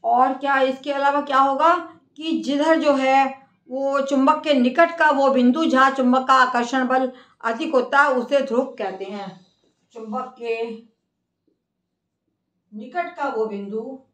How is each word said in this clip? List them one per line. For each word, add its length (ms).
और 260
क्या 280
इसके 300
अलावा 300
क्या 160
होगा 360
कि 240
जिधर 400
जो 140
है 300
वो 320
चुंबक 420
के 120
निकट 420
का 140
वो 200
बिंदु 340
जहाँ 300
चुंबक 320
का 80
आकर्षण 520
बल 240
अधिक 300
होता 260
है 140
उसे 280
ध्रुव 240
कहते 300
हैं। 220
चुंबक 440
के 320
निकट 440
का 140
वो 180
बिंदु 340